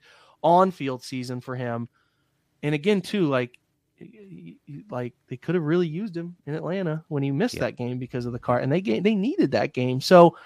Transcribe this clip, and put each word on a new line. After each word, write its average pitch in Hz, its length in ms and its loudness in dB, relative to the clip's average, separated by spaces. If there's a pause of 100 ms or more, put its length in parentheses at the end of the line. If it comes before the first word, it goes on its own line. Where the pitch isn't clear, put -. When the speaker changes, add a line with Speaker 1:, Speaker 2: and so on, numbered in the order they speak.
(420)
Speaker 1:
on-field 170 600 2
season 127 400 -8
for 127 140 -10
him. 117 340 -6 (720)
And 147 120 0
again, 185 280 0
too, 196 240 0
like, 127 320 -2 (420)
y-, - 140 -20
y-, 180 400 -20 (120)
y-, 147 240 -16
like, 123 240 -8 (140)
they 131 80 -10
could 165 180 -4
have 175 100 0
really 170 240 2
used 170 280 -8
him 175 200 -10 (100)
in 143 80 -6
Atlanta 165 540 -4
when 143 140 -2
he 139 80 0
missed 170 240 -2
Speaker 2:
Yep. - 60 -6
Speaker 1:
that 120 160 -4
game 123 220 -6
because 127 260 -8
of 120 80 -6
the 120 60 -8
car, 123 200 0
and 131 140 -2
they 175 80 0
ga-, 214 200 -2
they 208 140 2
needed 214 380 0
that 113 220 0
game. 127 260 -2
So, 175 460 8